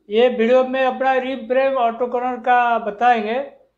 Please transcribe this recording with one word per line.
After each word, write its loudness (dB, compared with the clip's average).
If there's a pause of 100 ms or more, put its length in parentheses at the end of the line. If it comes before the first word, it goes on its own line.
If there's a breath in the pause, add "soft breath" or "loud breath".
ये 4
video 2
में -2
अपना 0
रिम -4
फ्रेम, 0
ऑटो -2
कॉर्नर -4
का 2
बताएंगे -2 (260)